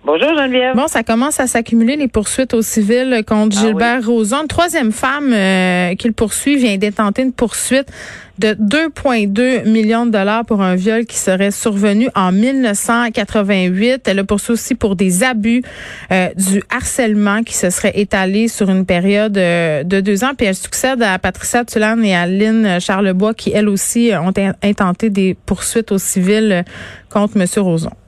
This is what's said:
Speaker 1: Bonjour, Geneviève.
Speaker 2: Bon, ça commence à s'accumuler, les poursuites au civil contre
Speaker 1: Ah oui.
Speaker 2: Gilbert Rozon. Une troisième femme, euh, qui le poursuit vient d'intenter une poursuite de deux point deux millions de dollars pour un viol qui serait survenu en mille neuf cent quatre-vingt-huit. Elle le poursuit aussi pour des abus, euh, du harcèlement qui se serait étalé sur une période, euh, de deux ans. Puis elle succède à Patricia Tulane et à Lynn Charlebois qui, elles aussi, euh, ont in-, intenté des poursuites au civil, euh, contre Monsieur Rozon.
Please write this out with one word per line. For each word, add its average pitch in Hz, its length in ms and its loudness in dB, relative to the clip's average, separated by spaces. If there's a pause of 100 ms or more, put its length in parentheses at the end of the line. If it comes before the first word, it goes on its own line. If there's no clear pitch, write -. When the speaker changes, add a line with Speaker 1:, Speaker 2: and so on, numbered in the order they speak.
Speaker 1:
Bonjour, 233 300 2
Geneviève. 254 400 0
Speaker 2:
Bon, 269 100 2
ça 285 160 -2
commence 240 380 0
à 262 60 2
s'accumuler, 233 500 0
les 285 120 -2
poursuites 233 440 -2
au 226 80 2
civil 233 680 0
contre 214 320 2
Speaker 1:
Ah - 40 2
oui. 220 60 4
Speaker 2:
Gilbert 233 380 0
Rozon. 233 360 0
Une 302 60 -6
troisième 330 440 0
femme, 277 400 -2
euh, 185 640 2
qui - 140 -6
le 220 40 0
poursuit 240 440 -2
vient 240 200 2
d'intenter 208 460 0
une 262 100 0
poursuite 247 560 -2 (500)
de 214 200 0
deux 285 320 0
point 233 360 -2
deux 240 360 0
millions 220 420 2
de 240 60 0
dollars 214 340 0
pour 214 160 0
un 185 140 2
viol 220 320 0
qui - 100 -12
serait 196 360 0
survenu 208 640 0
en 185 180 2
mille 254 280 2
neuf 214 160 0
cent 233 360 0
quatre-vingt-huit. 202 960 0
Elle 196 120 0
le 196 60 0
poursuit 208 280 -2
aussi 233 220 -2
pour 202 200 0
des 185 300 2
abus, 240 380 0 (500)
euh, 185 220 2
du 190 340 0
harcèlement 214 720 0
qui - 120 -8
se 180 160 0
serait 190 280 0
étalé 202 500 0
sur 202 200 0
une 190 160 2
période, 196 540 2
euh, 170 460 0
de 196 180 0
deux 196 200 0
ans. 262 140 0
Puis 233 100 0
elle 190 80 0
succède 254 480 -2
à 185 160 0
Patricia 233 460 -2
Tulane 220 400 0
et 190 100 2
à 175 120 2
Lynn 208 520 2
Charlebois 190 540 0
qui, - 220 -4
elles 208 160 2
aussi, 233 420 0
euh, 165 80 0
ont 185 160 0
in-, 196 160 0 (100)
intenté 202 460 0
des 190 260 0 (120)
poursuites - 460 -2
au 196 60 2
civil, 202 540 0
euh, 175 100 0 (480)
contre 208 280 0
Monsieur 190 240 0
Rozon. 165 300 -2 (160)